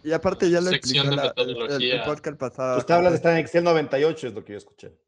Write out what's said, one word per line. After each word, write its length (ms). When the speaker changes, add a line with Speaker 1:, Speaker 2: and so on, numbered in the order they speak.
Speaker 1:
Y 80
aparte 380
ya 100
lo 100
Speaker 2:
sección 380
Speaker 1:
explicó 20
Speaker 2:
de 60
Speaker 1:
la, 60
el, 60
el, 80
el 80
Speaker 2:
metodología. 460
Speaker 1:
podcast 340
pasado, 380
Speaker 3:
Tus 100
tablas 280
Speaker 1:
entonces 40
Speaker 3:
están 160
en 60
Excel 240
noventa 340
y 60
ocho, 240
es 60
lo 100
que 80
yo 60
escuché. 340